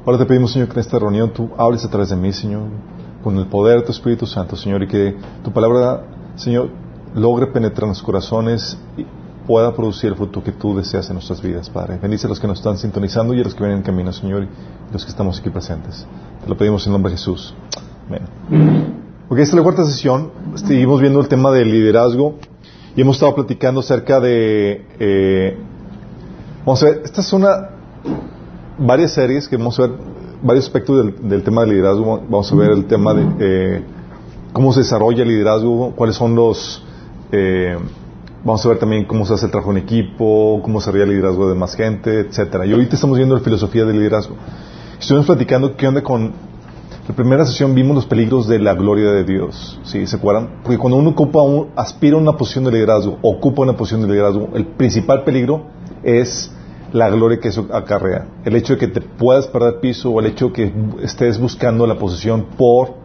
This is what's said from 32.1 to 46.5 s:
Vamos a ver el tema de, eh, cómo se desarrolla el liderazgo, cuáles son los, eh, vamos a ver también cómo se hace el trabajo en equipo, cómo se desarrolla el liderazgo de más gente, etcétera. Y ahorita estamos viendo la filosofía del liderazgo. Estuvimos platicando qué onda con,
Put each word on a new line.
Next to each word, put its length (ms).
Vamos 240
a 40
ver 160
el 140
tema 280
de, 140
eh, 440
cómo 220
se 60
desarrolla 420
el 80
liderazgo, 680
cuáles 200
son 180
los, 500
eh, 460
vamos 220
a 40
ver 100
también 260
cómo 180
se 120
hace 100
el 60
trabajo 200
en 60
equipo, 840
cómo 180
se 60
desarrolla 160
el 80
liderazgo 360
de 80
más 200
gente, 460
etcétera. 440
Y 80
ahorita 220
estamos 220
viendo 180
la 60
filosofía 440
del 120
liderazgo. 380
Estuvimos 280
platicando 500
qué 100
onda 140
con, 480